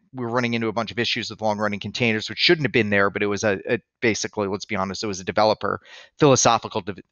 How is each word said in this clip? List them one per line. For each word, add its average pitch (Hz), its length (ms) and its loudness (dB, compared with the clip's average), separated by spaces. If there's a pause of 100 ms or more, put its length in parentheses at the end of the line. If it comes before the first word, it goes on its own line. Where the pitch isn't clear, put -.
(120)
we 127 120 -8
were 117 60 -4
running 120 240 0
into 113 140 -2
a 107 40 -2
bunch 104 200 -4
of 95 80 -6
issues 113 300 -4
with 104 100 -14
long-running 104 400 -2
containers, 110 480 -2
which 107 100 -10
shouldn't 165 260 2
have 120 80 -2
been 107 180 2
there, 101 200 4
but 101 120 -4
it 104 40 0
was 101 160 -2
a, 98 260 0
a, 117 120 0 (200)
basically, 107 460 -2
let's 98 180 -6
be 107 120 -6
honest, 95 260 -4
it 110 60 -4
was 95 120 -6
a 95 40 -14
developer, 101 560 2 (380)
philosophical 117 640 4
de-, 92 320 -10